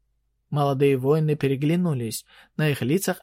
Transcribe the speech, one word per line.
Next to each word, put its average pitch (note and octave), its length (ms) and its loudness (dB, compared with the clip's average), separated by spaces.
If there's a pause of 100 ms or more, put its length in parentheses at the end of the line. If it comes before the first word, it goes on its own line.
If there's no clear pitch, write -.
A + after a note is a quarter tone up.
(500)
Молодые C#3 460 2
воины D3+ 380 2
переглянулись, C#3+ 880 -2 (320)
на D3+ 140 0
их C3+ 100 -4
лицах F3 420 -2